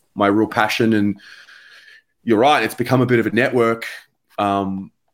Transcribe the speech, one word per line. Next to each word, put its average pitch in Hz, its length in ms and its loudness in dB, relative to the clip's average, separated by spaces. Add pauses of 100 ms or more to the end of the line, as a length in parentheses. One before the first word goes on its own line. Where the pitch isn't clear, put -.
(160)
my 101 120 0
real 104 200 2
passion? 110 440 0
And 104 260 0 (1040)
you're 113 160 2
right, 135 240 4
it's 110 120 -4
become 127 260 2
a 123 40 2
bit 120 140 2
of 107 80 0
a 101 40 -4
network. 113 540 0 (520)
Um, 98 540 -4 (220)